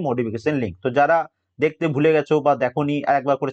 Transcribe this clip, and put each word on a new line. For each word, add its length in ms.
modification 540
link। 220
তো 140
যারা 200
দেখতে 260
ভুলে 200
গেছো 200
বা 80
দেখোনি, 320
আর 120
একবার 220
করে 120